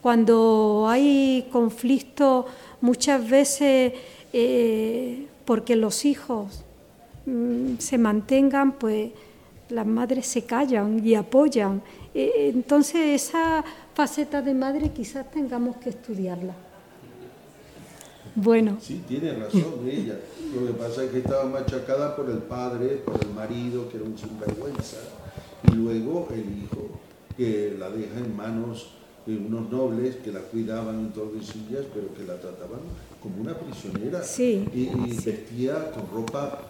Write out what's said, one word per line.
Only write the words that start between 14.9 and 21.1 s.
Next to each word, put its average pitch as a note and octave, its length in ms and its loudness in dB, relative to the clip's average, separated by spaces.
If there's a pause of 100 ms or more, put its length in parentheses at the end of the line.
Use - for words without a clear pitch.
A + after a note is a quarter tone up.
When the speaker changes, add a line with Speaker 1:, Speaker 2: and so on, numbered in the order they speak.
Speaker 1:
tengamos B3 460 -2
que - 120 -8
estudiarla. F#3 640 -6 (1800)
Bueno. A3 460 4
Speaker 2:
Sí, E3+ 260 -10
tiene D3 260 -4
razón B2 560 0
ella. C3 260 -4 (380)
Lo B2 140 -2
que A#2 60 -2
pasa A#2 300 -6
es B2+ 80 -4